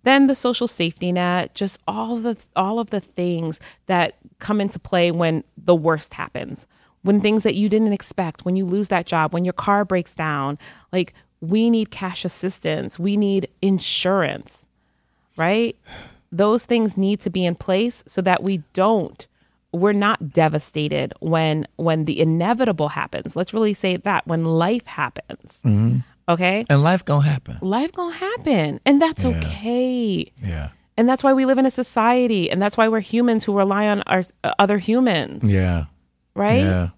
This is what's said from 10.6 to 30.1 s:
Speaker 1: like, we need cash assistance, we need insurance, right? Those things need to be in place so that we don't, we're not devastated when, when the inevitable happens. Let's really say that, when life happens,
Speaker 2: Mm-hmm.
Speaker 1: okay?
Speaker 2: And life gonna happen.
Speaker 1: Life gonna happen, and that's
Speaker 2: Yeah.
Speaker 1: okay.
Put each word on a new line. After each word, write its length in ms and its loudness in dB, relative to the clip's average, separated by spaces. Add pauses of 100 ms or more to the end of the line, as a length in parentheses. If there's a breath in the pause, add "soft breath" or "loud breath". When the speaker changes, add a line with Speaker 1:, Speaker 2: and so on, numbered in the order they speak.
Speaker 1:
like, 220 -2 (260 soft breath)
we 280 2
need 220 2
cash 340 -10
assistance, 720 -6
we 180 0
need 320 0 (120)
insurance, 1040 -2 (680)
right? 400 0 (560 loud breath)
Those 320 2
things 320 0
need 240 0
to 100 -4
be 140 -2
in 100 0
place 520 -2
so 160 -4
that 200 2
we 200 -2 (120)
don't, 520 0 (460)
we're 200 2
not 400 0
devastated 880 -2
when, 460 0 (100)
when 300 0
the 140 -4
inevitable 680 0
happens. 460 -8
Let's 160 -4
really 220 0
say 220 -2
that, 300 -2
when 180 -2
life 420 0
happens, 800 -12
Speaker 2:
Mm-hmm. 340 2 (300 soft breath)
Speaker 1:
okay? 400 0
Speaker 2:
And 140 4
life 220 2
gonna 240 2
happen. 320 -4
Speaker 1:
Life 320 -2
gonna 240 -6
happen, 680 -2
and 160 6
that's 220 0
Speaker 2:
Yeah. 160 0
Speaker 1:
okay. 920 -2 (140)